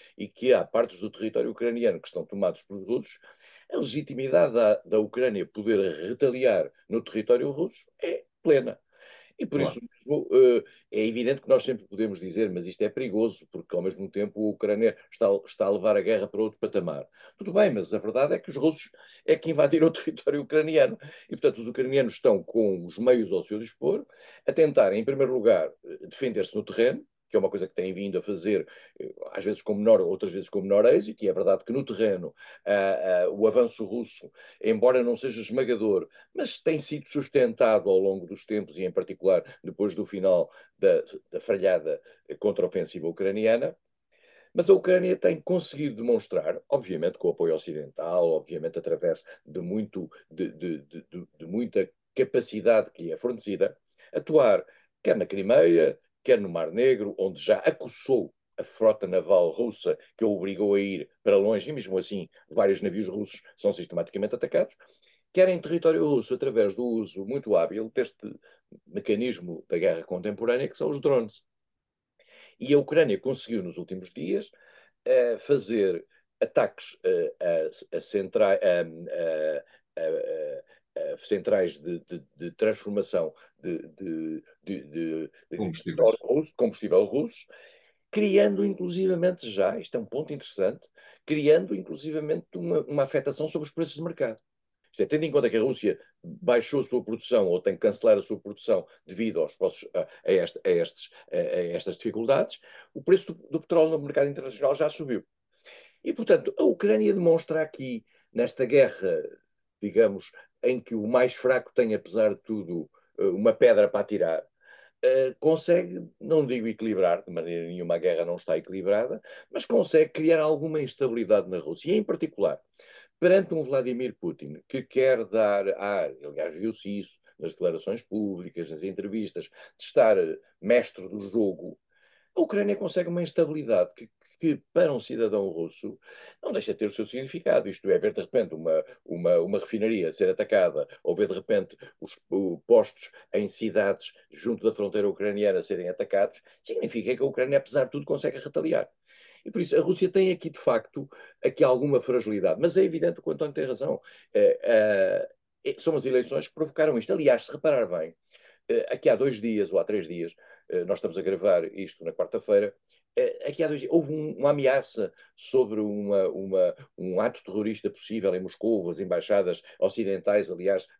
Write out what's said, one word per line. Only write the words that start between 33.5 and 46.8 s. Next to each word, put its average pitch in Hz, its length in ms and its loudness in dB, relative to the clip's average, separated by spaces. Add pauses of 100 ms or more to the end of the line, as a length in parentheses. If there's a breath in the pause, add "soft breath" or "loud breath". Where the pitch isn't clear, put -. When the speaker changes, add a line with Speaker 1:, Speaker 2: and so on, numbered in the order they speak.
Speaker 1:
russo, 113 440 -10 (320 loud breath)
embora 120 400 4
não 120 140 0
seja 117 240 -6
esmagador, 110 680 0 (280 soft breath)
mas 285 240 -8
tem 156 200 0
sido 147 300 -10
sustentado 120 800 2
ao 95 100 6
longo 95 280 0
dos - 180 -14
tempos, 101 320 -6
e 92 80 -6
em 90 80 -4
particular 92 500 0 (220 loud breath)
depois 95 300 -4
do 98 100 -6
final 92 460 0 (280 loud breath)
da, 87 240 4 (280)
da 87 100 -8
falhada 90 640 0 (360 soft breath)
contraofensiva 90 680 -2
ucraniana. 107 680 0 (800 soft breath)
Mas 175 160 0
a 196 60 10
Ucrânia 185 420 2
tem 175 240 0
conseguido 147 560 -4
demonstrar, 104 720 -2
obviamente 92 480 -2